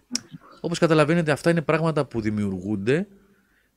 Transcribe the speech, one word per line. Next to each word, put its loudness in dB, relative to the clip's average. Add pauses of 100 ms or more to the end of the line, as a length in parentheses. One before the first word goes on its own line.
(600)
Όπως -4
καταλαβαίνετε, 2
αυτά 0
είναι 2
πράγματα 0
που -6
δημιουργούνται, -2 (680)